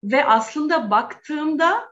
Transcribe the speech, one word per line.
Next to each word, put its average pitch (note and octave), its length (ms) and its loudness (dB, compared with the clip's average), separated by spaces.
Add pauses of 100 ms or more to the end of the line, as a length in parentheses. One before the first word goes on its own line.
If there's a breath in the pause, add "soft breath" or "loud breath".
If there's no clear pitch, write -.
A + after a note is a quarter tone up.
ve A#3 220 2
aslında A3+ 640 0
baktığımda D#4 1000 -2